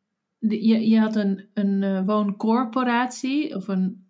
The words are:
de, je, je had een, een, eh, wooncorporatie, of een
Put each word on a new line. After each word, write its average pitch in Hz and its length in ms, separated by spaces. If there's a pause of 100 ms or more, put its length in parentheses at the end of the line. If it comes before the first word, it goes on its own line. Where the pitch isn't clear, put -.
(380)
de, 214 280
je, 220 220
je 220 100
had 220 180
een, 196 380
een, 196 280
eh, 190 240
wooncorporatie, 240 1500
of 190 120
een 190 420